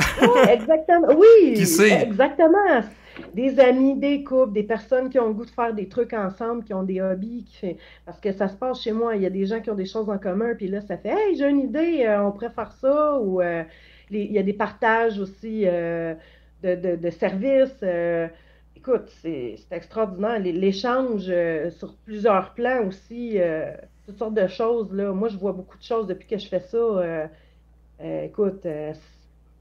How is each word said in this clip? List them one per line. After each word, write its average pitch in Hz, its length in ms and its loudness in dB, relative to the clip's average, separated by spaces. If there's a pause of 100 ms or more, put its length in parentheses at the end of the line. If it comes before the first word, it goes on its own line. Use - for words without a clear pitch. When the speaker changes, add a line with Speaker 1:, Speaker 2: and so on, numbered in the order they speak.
(200)
Speaker 1:
Oui, 240 60 8 (220)
exactement, 311 680 4
oui, 392 380 10
Speaker 2:
<laughs> - 20 0
Qui 180 100 2
sait ? 196 380 4
Speaker 1:
exactement. 285 800 4 (500)
Des 254 260 0
amis, 262 360 6
des 277 280 -2
couples, 262 300 0
des 208 80 0
personnes 254 480 -2
qui 262 80 -2
ont 233 120 2
le 220 40 -2
goût 226 120 -8
de - 40 -18
faire 233 240 -4
des 202 160 -8
trucs 240 240 -4
ensemble, 226 500 -6
qui 214 120 -10
ont 190 80 -4
des 190 180 -4
hobbies, 190 440 -6
qui - 120 -20
fait, 170 200 -8 (280)
parce 175 140 -20
que 202 120 -4
ça 196 160 -4
se 196 80 -8
passe 254 280 -6
chez 226 80 -6
moi, 226 240 -2
il 196 80 -2
y - 20 0
a 180 60 -2
des 196 160 -2
gens 226 120 -4
qui 226 120 -8
ont 208 40 -6
des 190 120 -6
choses 220 200 -8
en 202 120 -6
commun, 208 360 -4
puis 214 120 -8
là, 202 140 -6
ça 190 160 -10
fait, « 196 200 -10
Hey, 415 180 0
j'ai 277 140 0
une 285 120 2
idée, 294 440 -2
euh, 208 160 0
on 202 100 0
pourrait 233 200 -10
faire 220 220 -10
ça », 294 460 0
ou, 185 220 0
euh, 170 220 -2 (480)
les, 208 100 -4
il 202 120 -6
y 208 40 0
a 196 60 2
des 202 100 -2
partages 220 640 0
aussi, 214 480 -8
euh, 170 480 -2 (480)
de, 180 140 -2
de, 175 200 -2
de 170 140 -4
services. 254 720 0
Euh, 170 460 -2 (480)
écoute, - 340 -4 (140)
c'est, 127 320 -8 (120)
c'est 180 80 -12
extraordinaire. 214 640 -4
L'é-, 180 120 -2
l'échange, 202 760 -2
euh, 170 440 -2
sur - 240 -18 (100)
plusieurs 208 480 0
plans 240 340 -2
aussi, 226 500 -10
euh, 160 340 -2 (340)
toutes 202 140 -20
sortes 220 160 -6
de 196 120 2
choses, 226 460 -4
là. 196 180 -2
Moi, 202 180 -2
je 202 80 -8
vois 185 160 -4
beaucoup 185 240 -14
de - 60 -20
choses 226 220 -4
depuis 185 220 -10
que 208 100 -6
je 202 100 -12
fais 180 140 -4
ça. 226 160 -8
Euh, 180 480 -2 (760)
euh, 160 220 -8
écoute, 190 420 -4
euh, 151 260 -8 (680)